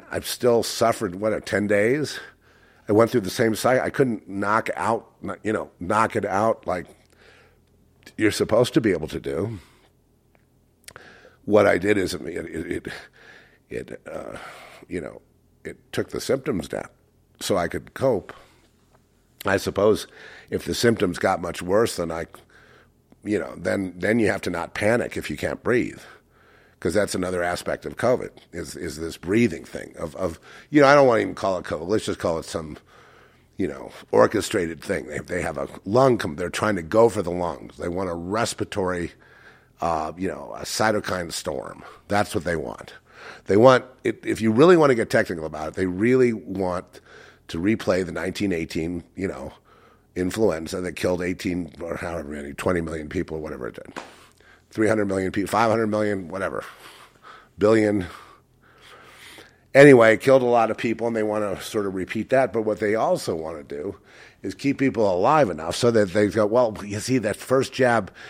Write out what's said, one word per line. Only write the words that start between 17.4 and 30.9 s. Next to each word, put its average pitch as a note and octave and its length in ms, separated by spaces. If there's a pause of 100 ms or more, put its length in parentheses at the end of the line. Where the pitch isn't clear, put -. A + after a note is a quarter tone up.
I F2 100
could - 260
cope. A#2+ 400 (1120)
I G2 120
suppose G2 500 (420)
if F#2+ 160
the E2+ 80
symptoms G2+ 460
got F#2 220
much E2+ 200
worse, G2+ 340
then E2+ 160
I, E2 140 (1000)
you G#2 160
know, C#2 160
then, F#2 420
then G2+ 220
you G#2+ 80
have G2 140
to - 80
not E2+ 240
panic G#2 420
if - 140
you D2+ 80
can't - 260
breathe, G#2+ 380 (800)
'cause F2 140
that's G2+ 220
another F2+ 280
aspect F2 420
of C#2+ 120
covid A#2 340 (200)
is, D#2 240
is D2 220
this D#2+ 200
breathing F#2+ 460
thing - 340
of, D#2+ 180
of, F2 240 (300)
you D3 120
know, C3+ 60
I C#3+ 80